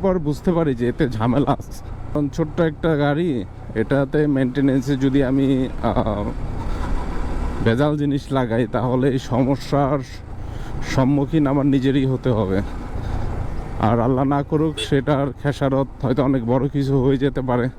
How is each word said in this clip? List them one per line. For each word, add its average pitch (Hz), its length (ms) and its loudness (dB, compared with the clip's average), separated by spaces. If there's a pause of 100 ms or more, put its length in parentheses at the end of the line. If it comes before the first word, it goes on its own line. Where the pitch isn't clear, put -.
পর 185 180 2
বুঝতে 151 320 0
পারি 160 240 2
যে 120 120 0
এতে 123 220 0
ঝামেলা 120 420 2
আছে। - 320 -6 (300)
কারণ 147 160 -2
ছোট্ট 165 320 -4
একটা 160 340 0
গাড়ি, 143 500 0 (300)
এটাতে 139 520 2
মেইনটেনেন্সে 135 680 2
যদি 135 260 2
আমি, 131 460 2 (140)
আহ, 107 400 0 (1400)
ভেজাল 139 340 2
জিনিস 143 340 -2
লাগাই, 123 400 0
তাহলে 127 380 2
এই 131 100 0
সমস্যার 135 800 0 (960)
সম্মুখীন 139 520 2
আমার 139 180 2
নিজেরই 135 400 2
হতে 131 240 0
হবে। 101 320 2 (1160)
আর 117 200 2
আল্লাহ 127 240 2
না 143 200 0
করুক, 156 360 0
সেটার 139 480 0 (160)
খেসারত 135 640 0
হয়তো 131 180 2
অনেক 135 220 2
বড় 127 240 2
কিছু 135 340 2
হয়ে 139 140 4
যেতে 135 240 0
পারে। 123 380 0